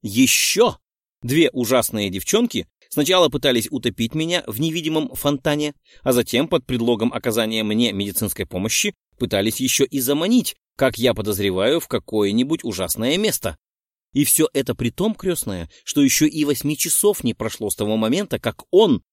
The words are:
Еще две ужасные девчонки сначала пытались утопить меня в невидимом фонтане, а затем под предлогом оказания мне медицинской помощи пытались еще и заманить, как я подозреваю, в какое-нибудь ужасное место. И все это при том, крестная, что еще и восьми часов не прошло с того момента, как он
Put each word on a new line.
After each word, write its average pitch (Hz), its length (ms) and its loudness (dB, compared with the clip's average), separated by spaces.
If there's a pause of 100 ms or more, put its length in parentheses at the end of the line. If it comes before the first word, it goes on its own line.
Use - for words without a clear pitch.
Еще 127 760 2 (440)
две 147 300 2
ужасные 113 580 0
девчонки 104 580 -2 (220)
сначала 160 400 2
пытались 123 400 0
утопить - 460 -4
меня 165 320 -2
в 110 120 -10
невидимом 156 540 -2
фонтане, 147 640 -2 (260)
а 127 100 0
затем 123 360 2
под 165 180 -2
предлогом 117 480 0
оказания 110 500 -2
мне 107 300 0
медицинской 101 540 -4
помощи 107 480 -2 (240)
пытались 110 420 -2
еще 131 220 2
и 139 160 -2
заманить, 165 560 2 (200)
как 131 220 0
я 117 160 2
подозреваю, 101 680 0
в - 80 -10
какое-нибудь 110 760 0
ужасное 107 540 -2
место. 196 400 -2 (560)
И 143 120 2
все - 280 2
это 135 200 -2
при 120 160 -4
том, 208 240 -2
крестная, 104 560 -6 (160)
что - 160 0
еще 139 240 4
и 151 180 0
восьми 143 320 -2
часов - 480 0
не 117 120 -2
прошло 107 340 -6
с - 60 -4
того 107 200 -2
момента, 139 440 -2
как - 320 -6
он 185 420 6